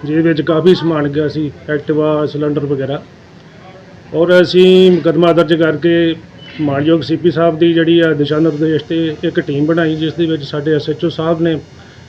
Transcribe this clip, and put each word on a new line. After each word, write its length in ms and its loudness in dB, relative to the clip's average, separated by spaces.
ਜਿਹਦੇ 240 0
ਵਿੱਚ 140 0
ਕਾਫੀ 320 2
ਸਮਾਨ 340 -2
ਗਿਆ 200 -2
ਸੀ, 240 -6
Activa, 520 -2
ਸਿਲੰਡਰ 400 -4
ਵਗੈਰਾ। 360 -4
ਔਰ 280 4
ਅਸੀਂ 500 4
ਮੁਕੱਦਮਾ 400 2
ਦਰਜ 220 2
ਕਰਕੇ 640 0
ਮਾਨਯੋਗ 400 0
ਸੀ 160 -4
ਪੀ 140 0
ਸਾਹਿਬ 280 0
ਦੀ 140 2
ਜਿਹੜੀ 280 4
ਆ 120 2
ਦਿਸ਼ਾ 260 0
ਨਿਰਦੇਸ਼ 460 0
'ਤੇ 380 -4
ਇੱਕ 180 -2
ਟੀਮ 260 -2
ਬਣਾਈ, 300 0
ਜਿਸ 160 -4
ਦੇ 140 -2
ਵਿੱਚ 160 -4
ਸਾਡੇ 320 -4
ਐਸ 160 -4
ਐਚ 140 -6
ਓ 40 0
ਸਾਹਿਬ 340 -2
ਨੇ 180 0